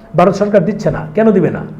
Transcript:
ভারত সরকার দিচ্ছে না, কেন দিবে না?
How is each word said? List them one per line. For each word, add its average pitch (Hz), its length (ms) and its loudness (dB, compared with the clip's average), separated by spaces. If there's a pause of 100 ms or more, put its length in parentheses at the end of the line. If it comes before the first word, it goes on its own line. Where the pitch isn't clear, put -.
(160)
ভারত 180 180 4
সরকার 208 300 0
দিচ্ছে 190 260 -2
না, - 240 -8
কেন 220 160 4
দিবে 156 200 2
না? - 100 -8 (200)